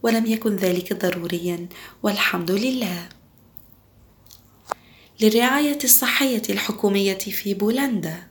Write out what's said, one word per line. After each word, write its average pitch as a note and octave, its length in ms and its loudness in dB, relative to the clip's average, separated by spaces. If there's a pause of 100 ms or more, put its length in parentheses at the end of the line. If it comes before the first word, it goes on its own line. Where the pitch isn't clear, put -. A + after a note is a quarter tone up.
ولم A3+ 220 4
يكن A3 300 0
ذلك F3+ 380 0
ضروريا F3 720 -2 (360)
والحمد F3+ 480 0
لله. G3+ 580 -2 (2000)
للرعاية B3+ 640 4
الصحية B3+ 640 0
الحكومية G3 680 0
في - 360 -4
بولندا G3+ 760 -2